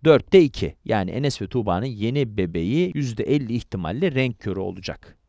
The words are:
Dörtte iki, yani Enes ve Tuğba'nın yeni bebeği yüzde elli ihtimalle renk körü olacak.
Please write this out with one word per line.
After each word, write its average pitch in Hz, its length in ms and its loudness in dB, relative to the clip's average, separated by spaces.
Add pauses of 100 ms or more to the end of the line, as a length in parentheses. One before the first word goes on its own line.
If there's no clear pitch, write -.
Dörtte 160 380 8
iki, - 320 0 (100)
yani 98 260 0
Enes 135 320 -4
ve 101 40 -8
Tuğba'nın 104 400 -2
yeni 117 500 -2
bebeği 95 580 0
yüzde 123 300 -4
elli 131 280 -2
ihtimalle 117 600 -4
renk 131 280 -2
körü 95 200 -6
olacak. 92 560 -10 (120)